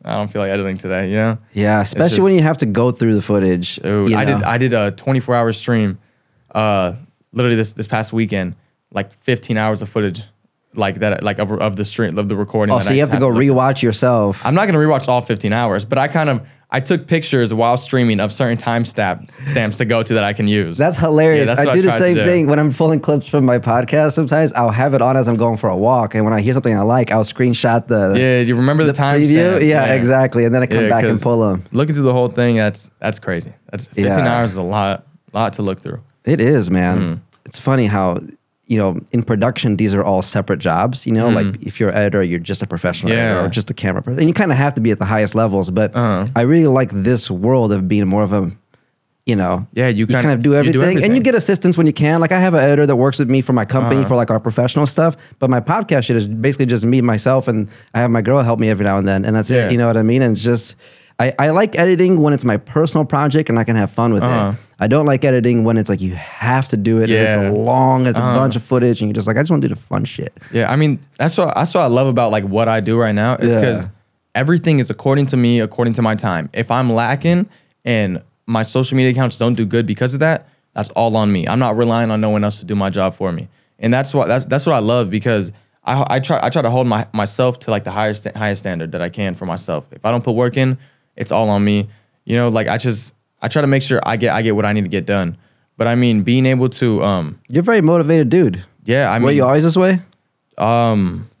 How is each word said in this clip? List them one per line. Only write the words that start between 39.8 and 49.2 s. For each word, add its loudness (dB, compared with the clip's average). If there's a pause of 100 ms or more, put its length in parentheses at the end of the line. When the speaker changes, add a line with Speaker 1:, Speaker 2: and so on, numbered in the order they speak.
Speaker 2:
are 0
all 0
separate -4
jobs, -2
you -2
know? 2
Speaker 1:
Mm. 2
Speaker 2:
Like, -2
if -12
you're 2
an -4
editor, 0
you're -2
just -8
a -6
professional -4
editor 0
Speaker 1:
Yeah. -2
Speaker 2:
or -2
just -4
a -6
camera -4
person. -6
And 2
you 2
kinda 0
have 0
to -2
be 2
at 0
the -4
highest 0
levels, 0
but -2
Speaker 1:
Uh-huh. 0 (100)
Speaker 2:
I 2
really 4
like 2
this -2
world 0
of 0
being 0
more 0
of -2
a, 0 (800)